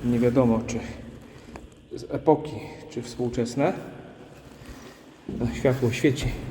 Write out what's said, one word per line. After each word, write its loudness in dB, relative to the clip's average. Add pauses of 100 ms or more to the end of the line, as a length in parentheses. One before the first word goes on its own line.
nie 2
wiadomo, 6
czy -4 (1160)
z -12
epoki, 4 (340)
czy -6
współczesne. 0 (1700)
No, 2
światło 2
świeci 2 (240)